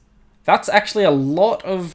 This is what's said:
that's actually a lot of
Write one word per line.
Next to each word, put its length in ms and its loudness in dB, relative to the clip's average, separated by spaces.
that's 240 0
actually 340 0
a 80 4
lot 540 0
of 300 -6